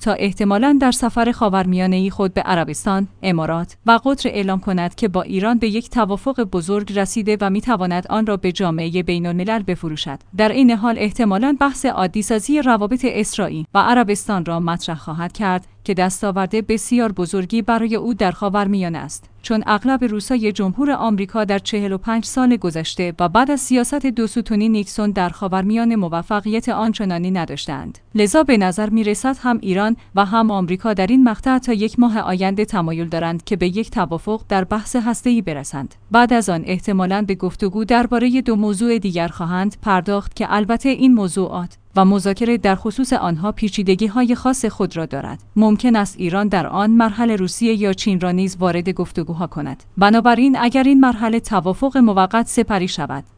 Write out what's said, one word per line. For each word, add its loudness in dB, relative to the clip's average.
تا 0
احتمالاً 2
در 6
سفر 0
خاورمیانه‌ای 0
خود -2
به -2
عربستان، -2
امارات -2
و 6
قطر 0
اعلام -2
کند -2
که -2
با -2
ایران 0
به 0
یک -4
توافق -2
بزرگ -2
رسیده 0
و 0
می‌تواند -2
آن 0
را 0
به -2
جامعهٔ -2
بین‌الملل -2
بفروشد. -6
در 4
این 6
حال 0
احتمالاً 0
بحث 0
عادیسازی 0
روابط 2
اسرائیل -4
و 4
عربستان 2
را -4
مطرح -4
خواهد -8
کرد -2
که -2
دستاورد -2
بسیار 0
بزرگی -2
برای 0
او -4
در 0
خاورمیانه -2
است، -14
چون -2
اغلب 0
روسای 0
جمهور 0
آمریکا -2
در 0
چهل -4
و -2
پنج -4
سال 2
گذشته -4
و 2
بعد 2
از 0
سیاست 0
دو -2
ستونی 0
نیکسون -2
در 0
خاورمیانه 0
موفقیت -2
آنچنانی -2
نداشتند. -6
لذا 4
به 4
نظر 0
می‌رسد 0
هم 0
ایران 0
و 4
هم 2
آمریکا -2
در 0
این 6
مقطع 2
تا -2
یک -2
ماه 2
آینده 0
تمایل -4
دارند -4
که -2
به 0
یک -4
توافق -4
در 0
بحث -4
هسته‌ای 0
برسند. -8
بعد 4
از 2
آن -2
احتمالاً -2
به -2
گفتگو -4
دربارهٔ 2
دو 0
موضوع 0
دیگر -2
خواهند -4
پرداخت 0
که -4
البته 0
این 6
موضوعات -2
و 8
مذاکره 2
در 2
خصوص -4
آنها 0
پیچیدگی‌های 0
خاص -2
خود -4
را -4
دارد. -10
ممکن 4
است 0
ایران 0
در 0
آن 0
مرحله 4
روسیه 0
یا 0
چین 0
را -2
نیز -2
وارد 0
گفتگوها -4
کند. -10
بنابراین 6
اگر 2
این 6
مرحله 2
توافق -2
موقت 4
سپری 0
شود، -8